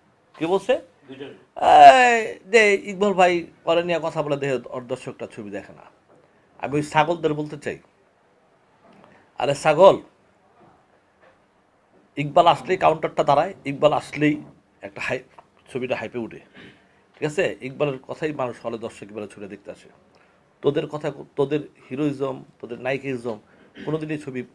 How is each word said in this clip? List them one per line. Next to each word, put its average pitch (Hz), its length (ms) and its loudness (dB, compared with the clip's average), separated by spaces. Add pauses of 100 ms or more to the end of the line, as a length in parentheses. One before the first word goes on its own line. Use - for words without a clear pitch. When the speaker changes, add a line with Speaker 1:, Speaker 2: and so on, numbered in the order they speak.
(380)
Speaker 1:
কে 156 80 -4
বলছে? 196 340 0 (280)
Speaker 2:
দুইজন। 135 260 -18 (220)
Speaker 1:
এই 240 960 8
যে 208 240 6
ইকবাল 196 380 -2
ভাই 180 340 2 (180)
ওরে 170 180 2
নিয়ে 175 200 -2
কথা 160 200 -4
বলে 147 140 -2
দেখে 135 320 -4
ওর 123 180 -12
দর্শকটা 123 400 -10
ছবি 104 240 -14
দেখে 98 220 -14
না। 78 100 -20 (760)
আমি 131 160 -8
ওই 151 80 -2
ছাগলদের 156 520 0
বলতে 151 240 -10
চাই, 87 200 -10 (1600)
আরে 139 160 -4
ছাগল, 156 420 6 (2250)
ইকবাল 147 300 2
আসলেই 170 300 0
কাউন্টারটা 160 480 -2
দাঁড়ায়, 147 300 0 (100)
ইকবাল 143 280 0
আসলেই 147 500 -2 (400)
একটা 101 180 -16
হাই, 131 220 -6 (500)
ছবিটা 123 240 -6
হাইপে 117 220 -10
উঠে, 110 220 -10 (760)
ঠিক - 100 -12
আছে? 151 360 -2
ইকবালের 131 380 -6
কথাই 151 340 -8
মানুষ 127 340 -8
হলে 117 120 -8
দর্শক 107 240 -14
ইকবালের 104 260 -14
ছবিটা 101 200 -18
দেখতে 98 220 -18
আসে। - 180 -20 (720)
তোদের 151 240 -2
কথা, 151 260 -8 (240)
তোদের 143 240 -2 (300)
হিরোইজম, 135 540 -6 (160)
তোদের 117 200 -14
নায়িকিজম 127 580 -6 (460)
কোনোদিনই 156 340 -6
ছবি 127 240 -10 (120)